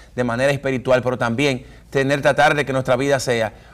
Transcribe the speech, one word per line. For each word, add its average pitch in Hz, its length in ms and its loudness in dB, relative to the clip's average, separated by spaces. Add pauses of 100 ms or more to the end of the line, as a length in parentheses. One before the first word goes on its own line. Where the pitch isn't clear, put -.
(160)
de 123 80 -2
manera 123 280 0
espiritual, 127 520 0
pero 123 160 -2
también 123 440 -2 (280)
tener, 139 320 0
tratar 143 320 4
de 147 100 0
que 135 80 -4
nuestra 131 220 0
vida 139 240 0
sea 113 340 -2 (200)